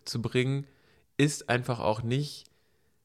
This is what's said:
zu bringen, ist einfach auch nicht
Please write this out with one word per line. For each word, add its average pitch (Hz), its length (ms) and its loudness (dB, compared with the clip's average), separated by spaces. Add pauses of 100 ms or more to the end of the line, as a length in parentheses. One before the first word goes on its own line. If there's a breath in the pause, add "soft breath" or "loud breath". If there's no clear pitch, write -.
zu - 160 -4
bringen, 131 460 0 (500 soft breath)
ist 147 320 2
einfach 123 300 0
auch 110 240 0
nicht 135 420 -4 (600)